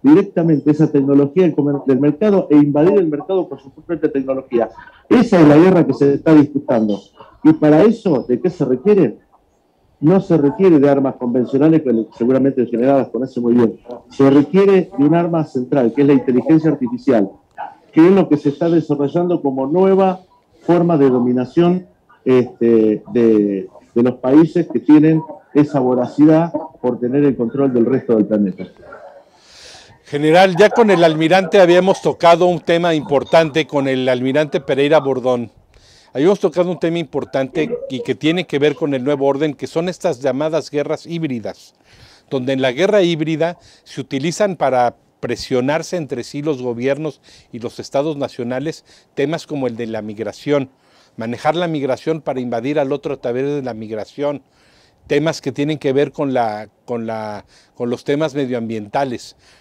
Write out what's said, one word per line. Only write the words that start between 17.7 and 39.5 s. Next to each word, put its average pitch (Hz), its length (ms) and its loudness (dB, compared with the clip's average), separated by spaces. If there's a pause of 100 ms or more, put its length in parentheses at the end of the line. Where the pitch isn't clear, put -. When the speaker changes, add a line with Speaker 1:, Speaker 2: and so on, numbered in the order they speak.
Speaker 1:
que 160 160 6
es 190 40 6
lo 190 160 4
que 147 100 2
se 147 120 -4
está 170 200 -2
desarrollando 160 720 -2
como 135 260 -4
nueva 190 540 2 (420)
forma 170 340 2
de 139 120 4
dominación, 127 760 0 (400)
este, 117 880 2
de, 104 580 2 (240)
de 120 100 2
los 123 120 0
países 160 520 0
que 117 120 -6
tienen 156 420 4 (320)
esa 147 260 0
voracidad 147 720 2 (300)
por 123 180 -4
tener 127 240 0
el 139 120 2
control 123 380 -2
del 117 120 2
resto 123 300 0
del 107 100 2
planeta. 101 380 -2 (1400)
Speaker 2:
General, 165 520 2
ya 208 120 6
con 220 200 2
el 175 140 4
almirante 165 560 2
habíamos 180 420 4
tocado 170 460 2
un 170 140 -2
tema 170 340 0
importante, 143 720 0
con 139 200 -2
el 131 200 -2
almirante 131 520 -2
Pereira 143 400 2
Bordón. 127 520 -2 (640)
Habíamos 180 260 0
tocado 175 320 -2
un 165 80 -8
tema 170 180 -2
importante 135 800 -6 (120)
y 123 120 -8
que 127 140 -6
tiene 165 300 -2
que 147 120 -6
ver 143 180 0
con 147 180 -4
el 127 100 -6
nuevo 139 240 -2
orden, 139 260 -2